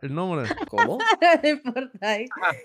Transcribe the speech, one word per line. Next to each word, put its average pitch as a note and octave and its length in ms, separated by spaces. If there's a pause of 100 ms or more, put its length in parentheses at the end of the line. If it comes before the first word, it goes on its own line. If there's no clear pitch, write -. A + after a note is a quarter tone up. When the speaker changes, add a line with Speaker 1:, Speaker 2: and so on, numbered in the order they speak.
Speaker 1:
el C#3 120
nombre. E3 320 (220)
Speaker 2:
¿Cómo? - 300
Speaker 3:
<laughs> F4 440
No D4 60
importa B3+ 600
ahí. A3 160 (380)